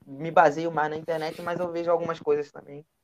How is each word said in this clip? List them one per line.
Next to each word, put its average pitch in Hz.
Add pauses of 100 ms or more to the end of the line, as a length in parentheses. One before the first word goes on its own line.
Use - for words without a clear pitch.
me 139
baseio 165
mais 151
na 156
internet, 160
mas 175
eu 175
vejo 170
algumas 165
coisas 147
também 147 (180)